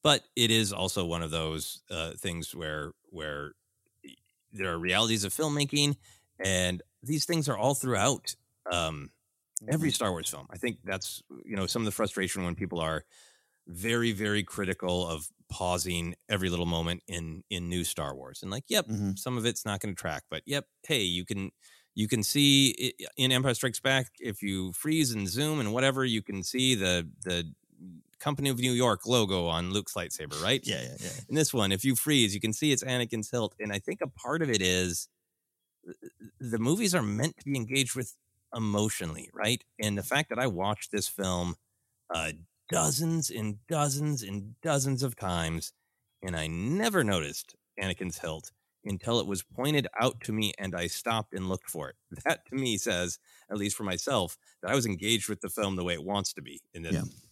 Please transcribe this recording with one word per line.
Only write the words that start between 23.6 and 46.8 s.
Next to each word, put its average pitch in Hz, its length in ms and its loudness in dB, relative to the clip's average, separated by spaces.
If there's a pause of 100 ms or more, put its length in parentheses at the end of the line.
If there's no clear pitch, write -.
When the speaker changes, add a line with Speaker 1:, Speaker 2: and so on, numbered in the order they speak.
Speaker 1:
Back, 135 400 2
if 107 240 -6
you 95 300 -2
freeze 156 380 0
and 101 160 -2
zoom 147 320 0
and 107 140 0
whatever, 131 320 2
you 113 160 2
can 98 220 -6
see 127 320 2
the, 90 340 2 (140)
the 87 280 -2 (680)
Company 139 300 0
of 123 100 0
New 127 120 4
York 120 340 4
logo 98 420 6
on 85 240 0
Luke's 101 220 -2
lightsaber, 78 480 -6
right? 120 220 2
Speaker 2:
Yeah, 71 180 -4
yeah, 62 180 -8
yeah. - 100 -8 (200)
Speaker 1:
In 131 60 -2
this 151 180 4
one, 101 180 4
if 98 120 2
you 135 120 4
freeze, 123 380 4
you 101 80 -4
can 110 120 0
see 151 180 2
it's 127 120 2
Anakin's 120 460 -2
hilt. 117 300 -2
And 104 120 -4
I 101 80 0
think 175 220 -6
a 151 60 -2
part 143 340 -4
of 147 80 2
it 107 120 4
is 90 480 2 (760)
th-, 87 160 -14
th-, - 300 -18 (200)
the 113 80 -2
movies 175 360 2
are 151 80 2
meant 107 340 -2
to - 80 -20
be 139 100 -2
engaged 127 400 0
with 127 200 -6 (400)
emotionally, 104 800 -2
right? 113 300 0 (160)
And 107 180 0
the 95 60 -2
fact 147 260 0
that 113 100 -2
I 131 80 2
watched 98 440 -2
this 101 160 -2
film, 87 480 -2 (580)
uh, 80 180 -2 (380)
dozens 139 600 0
and 107 380 -4
dozens 147 560 0
and 101 380 -8
dozens 139 420 2
of 120 120 -2
times, 85 560 0 (520)
and 90 120 -4
I 80 120 -2
never 156 560 2